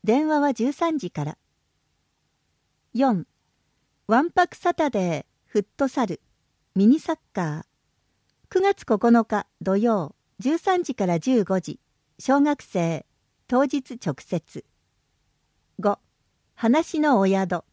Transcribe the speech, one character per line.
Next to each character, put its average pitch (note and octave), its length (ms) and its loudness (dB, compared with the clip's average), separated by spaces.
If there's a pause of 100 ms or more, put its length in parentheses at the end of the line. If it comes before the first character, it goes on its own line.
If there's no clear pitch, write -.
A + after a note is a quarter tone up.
電 B3+ 220 2
話 D4+ 140 2
は C#4+ 120 2
十 A#3+ 200 -2
三 E4 260 -2
時 F3+ 140 -8
か D#3 100 -6
ら。 D3 160 -8 (1500)
四、 A3+ 320 0 (840)
わ A3+ 120 4
ん E4 120 -2
ぱ F4+ 160 2
く - 80 -20
サ F4 180 -2
タ D4+ 160 0
デ F3+ 300 -2
ー、 - 40 -18 (220)
フ - 140 -2
ッ G3+ 60 -12 (100)
ト C#4 100 0
サ C4 200 -2
ル、 F#3 140 -8 (540)
ミ G3 140 4
ニ C#4+ 100 6
サ E4 140 -6
ッ D#4 60 -4 (140)
カ F#3+ 100 -4
ー。 D#3 220 -6 (840)
九 F#4 120 -8
月 G4 240 -2
九 G#3+ 140 0 (140)
日 A3 340 0 (140)
土 F#3+ 160 -2
曜、 G3+ 400 -2 (240)
十 D#4 180 -2
三 F4+ 240 0
時 D4 140 -6
か G3 100 -2
ら E3+ 140 0
十 A#3+ 240 2
五 F#3+ 160 -2
時。 - 180 -12 (400)
小 C#4 220 2
学 D4 220 0
生、 E3 440 -4 (400)
当 B3+ 180 2
日 C4+ 300 -6 (100)
直 C#3+ 140 -4
接。 - 460 -10 (1120)
五、 G3+ 220 -2 (540)
話 D4 440 0
の D4 220 4
お G3 80 2
宿。 F#3+ 340 -2 (100)